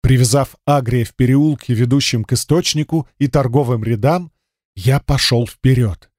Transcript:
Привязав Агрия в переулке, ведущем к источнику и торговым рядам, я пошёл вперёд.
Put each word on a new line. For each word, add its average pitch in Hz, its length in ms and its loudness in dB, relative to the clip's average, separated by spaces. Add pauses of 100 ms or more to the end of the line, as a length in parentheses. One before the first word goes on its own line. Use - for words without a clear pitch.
Привязав 127 540 0 (100)
Агрия 123 380 0
в - 100 -14
переулке, 135 600 0
ведущем 120 500 0
к - 80 -4
источнику 151 760 -2 (100)
и 143 100 0
торговым 123 560 0
рядам, 135 480 -2 (420)
я 127 240 0
пошёл 123 480 0
вперёд. 123 720 0